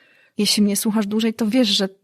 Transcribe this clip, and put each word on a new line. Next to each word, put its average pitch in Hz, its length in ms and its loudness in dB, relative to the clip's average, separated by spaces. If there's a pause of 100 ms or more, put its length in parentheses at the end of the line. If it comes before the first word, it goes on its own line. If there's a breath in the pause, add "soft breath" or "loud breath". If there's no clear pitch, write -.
(380 soft breath)
jeśli 208 240 2
mnie 202 140 2
słuchasz 214 300 -2
dłużej, 220 280 -2
to 226 120 -4
wiesz, 240 220 2
że 196 200 0 (160)